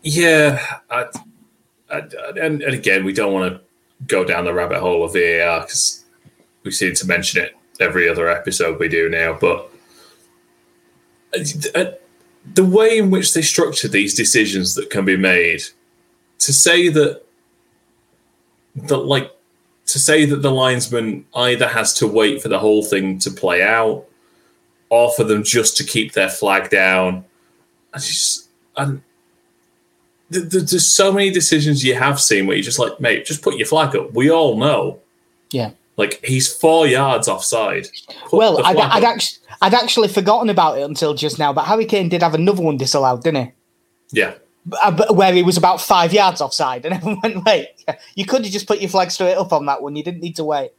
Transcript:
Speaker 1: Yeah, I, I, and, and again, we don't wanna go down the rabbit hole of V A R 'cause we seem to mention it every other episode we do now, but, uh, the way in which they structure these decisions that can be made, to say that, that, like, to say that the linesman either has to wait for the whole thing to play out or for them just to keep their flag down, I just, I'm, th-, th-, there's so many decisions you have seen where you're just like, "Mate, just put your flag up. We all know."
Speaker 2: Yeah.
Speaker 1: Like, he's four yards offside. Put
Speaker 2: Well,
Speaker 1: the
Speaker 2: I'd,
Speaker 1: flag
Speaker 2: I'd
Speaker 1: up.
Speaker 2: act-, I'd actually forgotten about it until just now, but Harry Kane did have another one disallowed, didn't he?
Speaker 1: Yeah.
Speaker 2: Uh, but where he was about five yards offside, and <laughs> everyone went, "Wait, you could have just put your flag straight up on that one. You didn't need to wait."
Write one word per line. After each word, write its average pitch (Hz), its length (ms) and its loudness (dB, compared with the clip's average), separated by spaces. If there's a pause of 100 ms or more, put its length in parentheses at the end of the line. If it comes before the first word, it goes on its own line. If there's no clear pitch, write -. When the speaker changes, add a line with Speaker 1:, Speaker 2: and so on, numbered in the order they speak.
Speaker 1:
Yeah, 151 600 2 (280)
I, 120 140 -4 (840)
I, 151 80 -8 (420)
and, 151 220 -4
and 135 140 -4
again, 98 280 0
we 95 100 -4
don't 101 200 0
wanna 92 280 -4 (460)
go 95 160 0
down 87 220 -2
the 87 80 -2
rabbit 87 260 -2
hole 90 240 0
of 82 100 -6
V 87 100 2
A 85 240 0
R 82 140 -2
'cause - 420 -6 (600)
we - 80 -10
seem 92 240 -2
to 92 120 -2
mention 87 360 -2
it - 120 -10 (240)
every 87 280 0
other 85 220 0
episode 82 500 -2
we 85 80 -2
do 82 220 0
now, 82 320 -2
but, 85 300 -2 (2000)
uh, 180 100 0 (680)
the 190 120 4
way 220 320 4
in 196 140 2
which 185 220 0
they 165 80 0
structure - 460 0
these 101 260 0
decisions 101 640 0
that - 140 -8
can 98 160 -4
be 95 120 2
made, 90 440 2 (760)
to 135 120 0
say 175 380 4
that, 147 320 0 (1500)
that, 139 220 -2
like, 135 340 -2 (560)
to 139 120 -2
say 156 260 4
that 139 160 0
the 139 100 0
linesman 120 720 -2 (100)
either 123 320 0
has 110 280 -2
to 113 120 0
wait 104 340 2
for - 80 -10
the 98 100 0
whole 107 240 2
thing 95 360 -2
to 98 120 -4
play 90 300 -2
out 110 440 0 (840)
or 120 240 4
for 120 100 0
them 107 200 0
just 113 340 2
to - 60 -2
keep - 300 -4
their 95 160 0
flag 98 400 -2
down, 92 540 2 (680)
I - 60 -14
just, - 480 -6 (280)
I'm, 139 280 -6 (1300)
th-, 170 180 -4
th-, 175 200 0
there's 175 180 2
so 196 240 4
many 196 200 2
decisions 151 520 2
you 127 120 2
have 139 240 0
seen 98 280 2
where 98 80 0
you're 101 80 -2
just 120 160 -4
like, - 200 -2
"Mate, 117 260 -2
just 147 160 -8
put - 160 0
your - 100 -2
flag 156 280 0
up. - 180 -4
We 127 180 2
all 151 260 2
know." 110 420 0 (520)
Speaker 2:
Yeah. 113 200 -4 (260)
Speaker 1:
Like, 104 260 -2
he's 127 280 0
four 160 360 4
yards 127 400 2
offside. 98 600 -4 (420)
Put 196 80 2
Speaker 2:
Well, 208 200 4
Speaker 1:
the - 60 0
Speaker 2:
I'd, - 120 2
Speaker 1:
flag 196 180 2
Speaker 2:
I'd 220 100 4
Speaker 1:
up. 233 120 4
Speaker 2:
act-, - 240 -8 (220)
I'd 190 120 4
actually 233 340 2
forgotten 214 420 2
about 165 300 2
it 139 40 -2
until 151 300 -2
just 147 240 -6
now, 147 140 0
but 143 140 -2
Harry 220 200 0
Kane 196 240 0
did 170 140 0
have 160 100 2
another 180 280 2
one 151 160 0
disallowed, 131 460 0
didn't 143 220 0
he? 123 60 -16 (600)
Speaker 1:
Yeah. 104 220 0 (480)
Speaker 2:
Uh, 202 100 4
but 202 240 2
where 185 180 4
he 180 100 4
was 175 140 2
about 170 240 2
five 175 320 2
yards 190 260 2
offside, 131 460 -4
and 175 80 -4
<laughs> - 20 -2
everyone 190 280 -6
went, 185 220 -4
"Wait, 202 220 2 (480)
you 196 100 -6
could 240 180 0
have 196 100 -8
just 196 140 -8
put 202 120 -2
your 190 100 -6
flag 185 220 0
straight 185 240 0
up 185 180 -2
on 147 120 -2
that 139 160 -2
one. 143 140 -10
You 147 80 -8
didn't 170 180 -10
need 170 160 -10
to 160 60 -6
wait." 143 360 -4